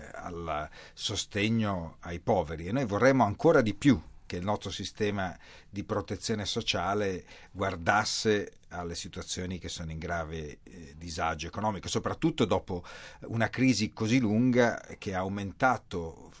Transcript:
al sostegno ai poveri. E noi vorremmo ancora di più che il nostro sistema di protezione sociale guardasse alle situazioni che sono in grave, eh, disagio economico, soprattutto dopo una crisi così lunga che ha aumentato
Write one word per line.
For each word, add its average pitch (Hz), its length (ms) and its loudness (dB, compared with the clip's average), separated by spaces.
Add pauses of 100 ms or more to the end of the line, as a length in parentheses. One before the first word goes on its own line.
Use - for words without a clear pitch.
(160)
al 80 520 -6 (280)
sostegno 101 1040 -2
ai 85 200 -8
poveri. 82 460 0
E 92 60 -6
noi 135 140 0
vorremmo 120 380 6
ancora 139 380 6
di 107 140 2
più 117 260 4 (240)
che 92 120 -6
il 87 60 -6
nostro 101 280 -2
sistema 98 680 -2 (320)
di 104 140 -8
protezione 104 600 -4
sociale 98 760 0 (280)
guardasse 98 1000 2 (160)
alle 85 260 -6
situazioni 90 640 -6
che 82 100 -10
sono 80 220 -8
in 80 80 -8
grave, 80 640 -6
eh, 76 340 -18
disagio 82 480 -4
economico, 101 420 -2
soprattutto 120 580 0
dopo 90 380 0 (440)
una 113 240 0
crisi 117 420 4
così 113 240 2
lunga 117 680 4 (140)
che 98 160 -6
ha 92 60 -2
aumentato 95 1200 -2